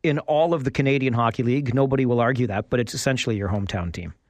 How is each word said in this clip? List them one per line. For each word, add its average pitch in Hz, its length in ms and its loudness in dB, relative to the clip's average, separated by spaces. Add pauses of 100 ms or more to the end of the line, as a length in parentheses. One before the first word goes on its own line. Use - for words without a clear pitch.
in 151 160 0
all 156 340 2
of 147 120 -2
the 135 60 0
Canadian 135 440 2
Hockey 117 300 0
League. 127 300 0
Nobody 135 300 2
will 120 160 2
argue 120 280 2
that, 101 200 -4
but 127 100 0
it's 117 140 -2
essentially 123 460 -2
your 98 100 -2
hometown 95 420 -4
team. 85 220 -10 (180)